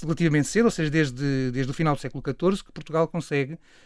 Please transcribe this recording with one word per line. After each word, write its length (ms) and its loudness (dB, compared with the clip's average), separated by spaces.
relativamente 460 2
cedo, 180 4
ou 60 4
seja, 180 -2
desde, 640 0
desde 180 -2
o 40 -4
final 220 2
do 40 -4
século 220 -8
catorze, 420 0
que 80 -20
Portugal 380 -2
consegue 480 -4